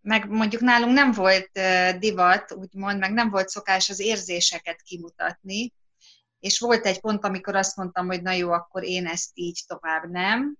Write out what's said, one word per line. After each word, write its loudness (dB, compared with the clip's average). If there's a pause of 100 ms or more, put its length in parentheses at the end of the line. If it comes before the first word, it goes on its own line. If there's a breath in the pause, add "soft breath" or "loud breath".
Meg 0
mondjuk 0
nálunk 4
nem 6
volt, 4
ö, 2
divat, 2
úgymond, -8
meg 0
nem 2
volt 0
szokás -2
az -8
érzéseket -2
kimutatni, -8 (640 soft breath)
és -2
volt 2
egy 0
pont, -2
amikor -4
azt 0
mondtam, -6
hogy -4
na -2
jó, 0
akkor -4
én -4
ezt -6
így -8
tovább -6
nem. -2